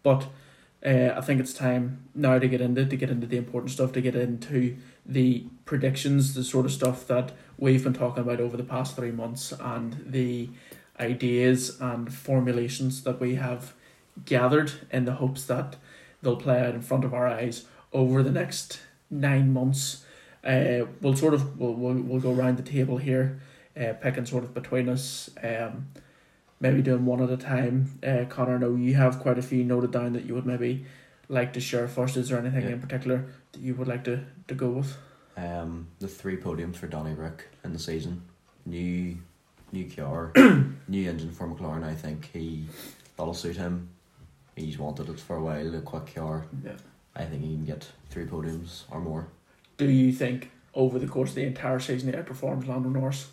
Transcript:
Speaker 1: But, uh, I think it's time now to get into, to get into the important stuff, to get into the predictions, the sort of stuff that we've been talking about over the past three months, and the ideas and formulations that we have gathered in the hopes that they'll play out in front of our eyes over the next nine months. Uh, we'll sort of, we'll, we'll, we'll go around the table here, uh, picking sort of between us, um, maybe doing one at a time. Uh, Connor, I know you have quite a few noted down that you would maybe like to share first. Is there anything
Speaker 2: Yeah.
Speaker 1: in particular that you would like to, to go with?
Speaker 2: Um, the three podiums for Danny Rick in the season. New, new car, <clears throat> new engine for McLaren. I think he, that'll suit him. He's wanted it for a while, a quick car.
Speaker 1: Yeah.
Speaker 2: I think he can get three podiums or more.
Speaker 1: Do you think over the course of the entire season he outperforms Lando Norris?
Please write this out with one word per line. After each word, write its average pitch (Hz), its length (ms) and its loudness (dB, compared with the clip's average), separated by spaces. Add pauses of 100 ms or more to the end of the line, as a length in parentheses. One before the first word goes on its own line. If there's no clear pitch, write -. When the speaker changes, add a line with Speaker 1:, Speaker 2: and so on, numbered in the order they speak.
Speaker 1:
But, 135 240 6 (580)
uh, 127 300 6
I - 60 -4
think 135 180 2
it's 127 140 -2
time 127 460 0 (140)
now 131 240 6
to 127 120 6
get 123 100 2
into, 123 260 2
to 135 120 0
get 131 120 0
into 120 160 -2
the 120 120 -2
important 123 340 -4
stuff, 131 220 0
to 131 80 0
get 127 140 2
into 123 600 0 (300)
the 127 400 4 (200)
predictions, 139 680 2
the 127 100 -4
sort 127 220 2
of 135 80 0
stuff 127 340 0
that 127 240 0 (260)
we've 131 280 6
been 127 80 2
talking 123 280 -2
about 120 200 0
over 120 160 -2
the 123 80 -4
past 127 320 -4
three 120 140 -4
months, 117 500 -8
and 120 440 -6
the 123 440 -2 (500)
ideas 123 840 2
and 120 320 -4
formulations 127 880 0
that 123 160 -2
we 127 160 0
have 123 380 -6 (520)
gathered 139 460 4 (200)
in 127 140 2
the 135 80 0
hopes 131 320 -2
that 127 300 -4 (460)
they'll 123 140 2
play 123 240 2
out 120 160 0
in 117 60 -6
front 135 220 0
of 127 100 -2
our 123 140 2
eyes 117 380 -4 (280)
over 131 280 4
the 139 100 4
next - 480 -4 (300)
nine 139 420 4
months. 131 520 0 (400)
Uh, 127 420 2 (160)
we'll 135 140 4
sort 156 180 4
of, 139 260 2
we'll, 120 140 0
we'll, 123 220 0
we'll 127 260 0
go 127 120 2
around 127 240 2
the - 60 -6
table 131 340 0
here, 135 420 0 (400)
uh, 113 220 -2
picking 127 240 -2
sort 120 180 -2
of 117 100 -10
between 127 360 -2
us, - 400 -6 (140)
um, 113 440 -6 (720)
maybe 135 220 4
doing 127 240 4
one 123 160 2
at 123 80 2
a 127 80 0
time. 131 680 0
Uh, 123 240 2
Connor, 123 260 0
I 123 40 2
know 123 160 2
you 123 200 4
have 131 240 6
quite 123 200 2
a - 40 0
few 127 200 0
noted 123 280 2
down 120 220 -2
that 120 120 -4
you 117 100 -6
would 127 100 -4
maybe 123 400 -2 (440)
like 131 240 0
to 127 60 -6
share 120 280 -2
first. 131 300 -2
Is 123 120 0
there 120 100 2
anything 127 240 0
Speaker 2:
Yeah. 120 100 -2
Speaker 1:
in 123 60 -6
particular 127 460 -2 (280)
that - 80 -16
you 127 140 -2
would 127 120 -4
like 123 180 -4
to, 123 160 -2 (260)
to - 80 -8
go 131 140 -2
with? 139 280 -4 (400)
Speaker 2:
Um, 85 500 -8 (120)
the 98 80 -8
three 95 300 -6
podiums 85 380 -6
for - 120 -12
Danny 78 260 -6
Rick 80 340 -10 (160)
in 87 100 -8
the 82 60 -8
season. 82 420 -6 (440)
New, 87 520 -4 (540)
new 170 180 -6
car, 156 440 -6
<clears throat> 185 540 8
new 95 220 0
engine 80 220 -6
for 85 160 -10
McLaren. 80 360 -6
I 80 120 -6
think 78 380 -10
he, 80 320 -8 (520)
that'll 82 160 -4
suit 85 240 -8
him. 87 320 -4 (640)
He's 78 220 -8
wanted 73 320 -8
it 80 100 -12
for - 180 -8
a 80 40 -6
while, 80 340 -4
a 78 60 -8
quick - 320 -12
car. 78 320 -6 (180)
Speaker 1:
Yeah. 101 100 -12 (420)
Speaker 2:
I 85 100 -8
think 76 160 -8
he 78 140 -6
can 78 100 -6
get 76 240 -10 (200)
three 87 160 -8
podiums 80 640 -8
or 80 120 -10
more. 80 260 -6 (500)
Speaker 1:
Do 139 120 4
you 131 220 6
think 127 400 -4 (220)
over 127 260 2
the 131 80 -4
course 131 220 -2
of - 60 -10
the 143 80 -4
entire 131 360 -2
season 131 320 -4
he 127 60 -4
outperforms 135 500 -6
Lando 127 220 -2
Norris? 135 440 -2